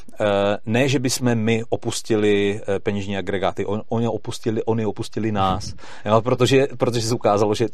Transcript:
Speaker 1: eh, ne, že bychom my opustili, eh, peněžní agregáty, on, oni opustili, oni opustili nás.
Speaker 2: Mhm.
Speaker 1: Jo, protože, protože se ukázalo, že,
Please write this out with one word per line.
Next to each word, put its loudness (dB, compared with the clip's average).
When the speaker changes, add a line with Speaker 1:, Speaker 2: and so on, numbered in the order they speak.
Speaker 1:
eh, 2
ne, 2
že 2
bychom 0
my 0
opustili, 0
eh, 0
peněžní -2
agregáty, -2
on, -4
oni 0
opustili, -4
oni 0
opustili -4
nás. 0
Speaker 2:
Mhm. -10
Speaker 1:
Jo, 8
protože, 4
protože 0
se 0
ukázalo, 4
že, 0